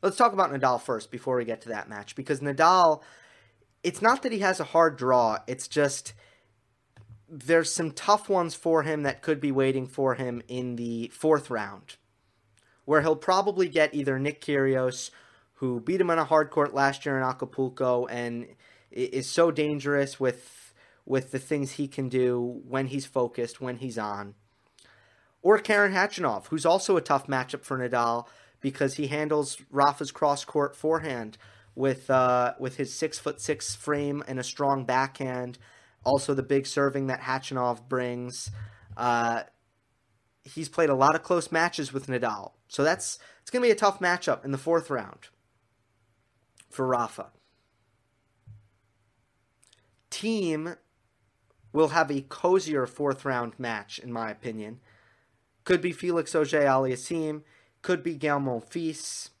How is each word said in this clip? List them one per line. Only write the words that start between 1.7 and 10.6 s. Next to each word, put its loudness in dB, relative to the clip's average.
that -8
match, -14
because -4
Nadal, 4
it's -4
not 4
that -4
he -4
has 0
a -2
hard 4
draw, 2
it's -8
just -2
there's 2
some -2
tough 2
ones 0
for 2
him -2
that -2
could 0
be 0
waiting 2
for 0
him -4
in -6